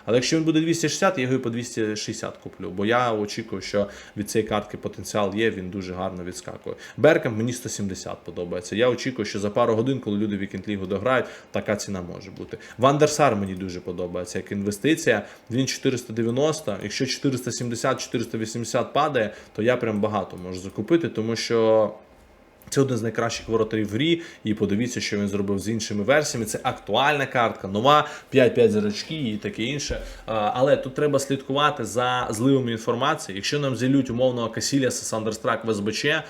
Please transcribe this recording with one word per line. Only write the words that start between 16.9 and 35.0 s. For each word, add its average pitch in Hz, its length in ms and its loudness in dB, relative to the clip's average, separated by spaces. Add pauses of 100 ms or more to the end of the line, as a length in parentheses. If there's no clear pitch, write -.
чотириста 127 460 -2
сімдесят, 123 500 -2
чотириста 117 360 -4
вісімдесят 113 560 -4
падає, 139 400 2 (220)
то 107 60 -4
я 123 160 4
прям 110 240 -2
багато 101 360 -2
можу 92 220 -8
закупити, 107 500 0
тому 113 260 -2
що... 110 580 4 (760)
Це 139 120 4
один 131 160 2
з 107 40 -2
найкращих 113 460 -2
воротарів 107 400 2
в 95 40 -8
грі, 160 300 2 (220)
і 107 100 2
подивіться, 104 480 0
що 104 160 -2
він 101 100 0
зробив 98 320 0
з 95 100 -4
іншими 107 340 -2
версіями. 131 420 2
Це - 180 -4
актуальна 131 640 0
картка, 117 420 0
нова, 139 400 6 (220)
п'ять-п'ять 120 420 6
зірочки 104 440 -2
і 117 220 -4
таке 107 260 -4
інше. 131 380 -4 (240)
А, 107 300 0
але 131 220 4
тут 131 160 -4
треба 147 260 2
слідкувати 139 640 0
за 123 440 0
зливами 120 420 4
інформації. 120 640 0
Якщо 147 240 -2
нам 135 160 -2
зілють 127 340 4
умовного 120 400 2
Касіліаса 123 560 0